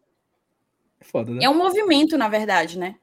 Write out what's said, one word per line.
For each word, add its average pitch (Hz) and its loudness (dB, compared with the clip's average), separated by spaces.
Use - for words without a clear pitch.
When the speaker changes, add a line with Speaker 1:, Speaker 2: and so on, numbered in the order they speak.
Speaker 1:
é - -20
foda, 117 -6
né? 123 -2
Speaker 2:
É 262 4
um 311 2
movimento, 349 2
na 220 0
verdade, 185 -2
né? 185 -8